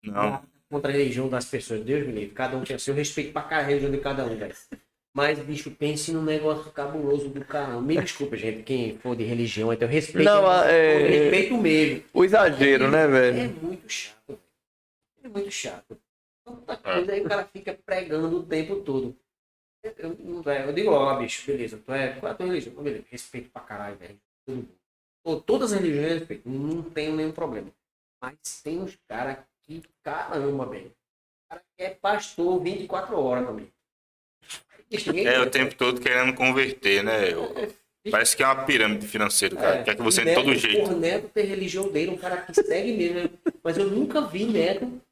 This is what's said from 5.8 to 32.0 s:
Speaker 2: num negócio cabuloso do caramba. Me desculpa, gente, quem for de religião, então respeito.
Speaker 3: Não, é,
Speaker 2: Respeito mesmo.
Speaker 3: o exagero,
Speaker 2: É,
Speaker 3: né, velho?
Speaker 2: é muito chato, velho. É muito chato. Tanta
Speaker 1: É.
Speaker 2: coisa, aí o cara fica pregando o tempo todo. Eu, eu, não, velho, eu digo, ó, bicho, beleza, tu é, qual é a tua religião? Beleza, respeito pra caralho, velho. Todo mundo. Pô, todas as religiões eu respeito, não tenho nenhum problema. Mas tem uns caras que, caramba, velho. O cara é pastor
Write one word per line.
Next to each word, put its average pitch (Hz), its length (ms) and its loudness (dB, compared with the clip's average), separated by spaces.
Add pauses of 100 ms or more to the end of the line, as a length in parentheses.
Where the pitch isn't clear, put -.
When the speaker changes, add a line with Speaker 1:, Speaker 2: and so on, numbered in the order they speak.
Speaker 2:
num 160 140 -2
negócio 151 480 -2
cabuloso 143 560 -2
do 139 160 -10
caramba. 131 360 -6
Me 151 200 2
desculpa, 139 360 -4
gente, 110 280 -6
quem 120 340 -2
for 123 160 -4
de 117 80 -4
religião, 117 500 -2
então 113 140 0
respeito. 156 380 2
Speaker 3:
Não, 202 260 8 (140)
é, 156 420 8
Speaker 2:
Respeito 151 500 6
mesmo. 156 460 4 (100)
Speaker 3:
o 180 120 6
exagero, 139 600 6
Speaker 2:
É, 139 40 4
Speaker 3:
né, 156 160 6
velho? 127 360 6
Speaker 2:
é 123 40 0
muito 165 420 -8
chato, - 280 -10 (100)
velho. - 140 -16 (840)
É 262 60 -18
muito 202 240 -6
chato. - 440 -10 (480)
Tanta 240 280 -14
Speaker 1:
É. 226 40 -6 (180)
Speaker 2:
coisa, 185 180 0
aí 202 80 0
o 202 80 -2
cara 202 240 -2
fica 190 340 -10
pregando 165 520 -2
o - 40 -4
tempo 160 380 -4
todo. 127 360 -4 (680)
Eu, 220 140 -10
eu, 165 200 -10
não, 175 240 -12
velho, 139 280 -2
eu - 20 -6
digo, 196 180 2
ó, 139 260 4
bicho, 120 300 -6
beleza, 120 300 -4
tu 127 160 -12
é, 131 220 -4
qual - 160 -8
é - 40 -8
a - 20 -12
tua 180 100 -6
religião? 147 360 -4
Beleza, - 260 -6
respeito - 420 -14
pra 123 120 -18
caralho, 101 340 -12
velho. 98 220 -20 (260)
Todo 131 120 -10
mundo. - 120 -10 (540)
Pô, 160 140 -2
todas 233 360 0
as 196 60 0
religiões 156 320 0
eu 165 80 0
respeito, - 300 -12
não 147 340 -4
tenho 156 320 -6
nenhum 156 160 -2
problema. 135 380 -8 (520)
Mas 131 140 -12 (300)
tem 165 160 -6
uns - 260 -12
caras 127 300 -6 (260)
que, 165 180 -16 (220)
caramba, 143 640 -4
velho. - 220 -12
O - 640 -20
cara - 120 -16 (160)
é 185 120 -8
pastor 185 720 -2